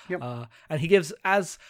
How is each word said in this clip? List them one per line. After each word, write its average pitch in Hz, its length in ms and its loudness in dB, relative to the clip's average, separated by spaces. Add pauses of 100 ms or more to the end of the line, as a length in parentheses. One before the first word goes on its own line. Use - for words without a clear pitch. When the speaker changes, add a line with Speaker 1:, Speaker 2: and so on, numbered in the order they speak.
Speaker 1:
Yep. 180 120 -4
Speaker 2:
Uh, 123 240 -10 (240)
and 156 120 -2
he 165 80 -2
gives, 190 240 4 (100)
as 190 340 0 (120)